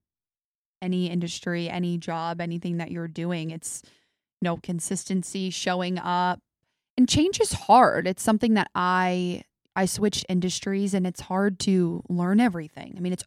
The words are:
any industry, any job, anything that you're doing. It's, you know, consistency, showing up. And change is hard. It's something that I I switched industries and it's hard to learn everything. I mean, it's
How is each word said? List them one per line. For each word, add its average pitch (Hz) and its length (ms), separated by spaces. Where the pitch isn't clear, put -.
any 180 280
industry, 170 600
any 175 280
job, 170 440
anything 170 360
that 165 140
you're 170 160
doing. 165 440
It's, - 340
you - 600
know, 170 120
consistency, 185 920
showing 180 480
up. 180 400
And 254 120
change 359 320
is 403 120
hard. 202 540
It's 185 160
something 220 320
that 202 200
I 180 680
I 190 100
switched 202 440
industries 190 640
and 185 120
it's 180 160
hard 190 400
to 175 460
learn 175 320
everything. 175 580
I - 40
mean, 180 120
it's 180 140